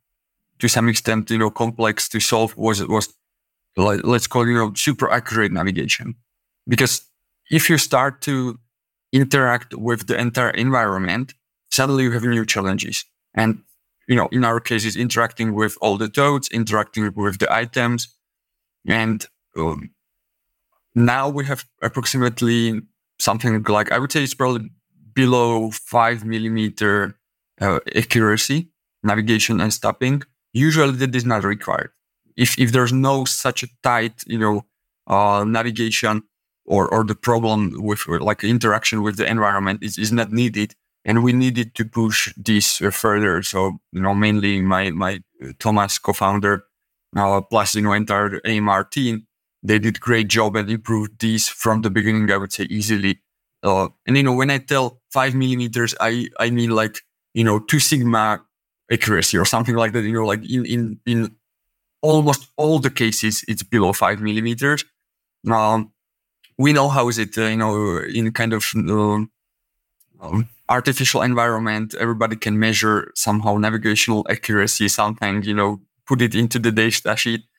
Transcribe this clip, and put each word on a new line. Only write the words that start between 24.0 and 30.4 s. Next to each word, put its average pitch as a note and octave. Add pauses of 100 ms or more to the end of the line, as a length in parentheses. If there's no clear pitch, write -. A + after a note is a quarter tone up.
say D3+
it's C3
probably B2 (420)
below A#2
five A2+
millimeter, G#2+ (420)
uh, F#2+ (140)
accuracy, A#2 (340)
navigation G#2+
and G#2+
stopping. C3 (300)